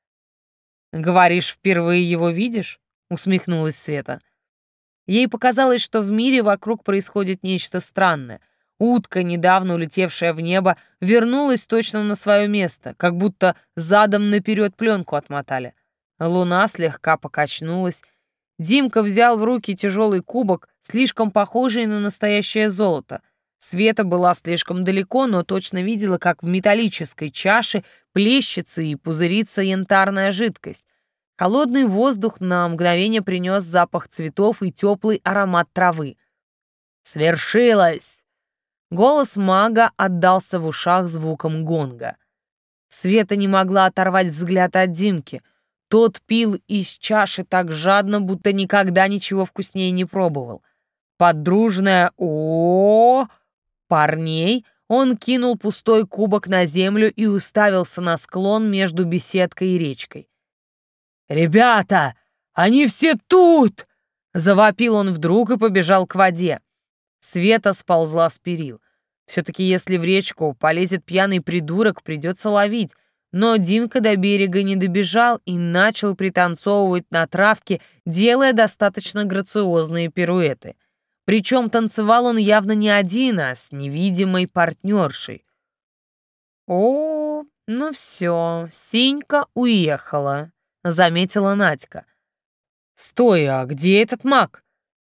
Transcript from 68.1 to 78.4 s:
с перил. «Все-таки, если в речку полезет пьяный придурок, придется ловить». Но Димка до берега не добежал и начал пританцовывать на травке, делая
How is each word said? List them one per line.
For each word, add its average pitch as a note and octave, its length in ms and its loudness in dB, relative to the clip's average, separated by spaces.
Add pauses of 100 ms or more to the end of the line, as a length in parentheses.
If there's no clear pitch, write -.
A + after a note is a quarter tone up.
с - 120 -8
перил. D#3+ 400 -10 (460)
«Все-таки, - 360 -6
если F#3 340 0
в E3+ 60 -2
речку E3+ 560 -2
полезет E3+ 460 -2
пьяный F#3 360 0
придурок, F3 640 -2
придется E3 480 -6
ловить». G#3 440 0 (380)
Но A3 260 2
Димка A3 420 0
до G#3+ 160 2
берега G3 480 0
не G3 100 -2
добежал G3 680 0
и F3+ 120 -6
начал F#3 600 0
пританцовывать F#3 960 0
на E3 160 0
травке, G3 520 0 (240)
делая A#3+ 480 2